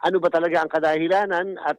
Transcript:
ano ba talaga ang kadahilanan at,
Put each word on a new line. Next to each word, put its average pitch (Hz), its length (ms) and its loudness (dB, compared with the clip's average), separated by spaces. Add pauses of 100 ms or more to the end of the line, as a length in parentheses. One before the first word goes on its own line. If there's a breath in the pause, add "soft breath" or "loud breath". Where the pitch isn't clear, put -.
ano 180 160 0
ba 170 160 2
talaga 165 320 2
ang - 20 -8
kadahilanan 175 960 0
at, 147 180 -4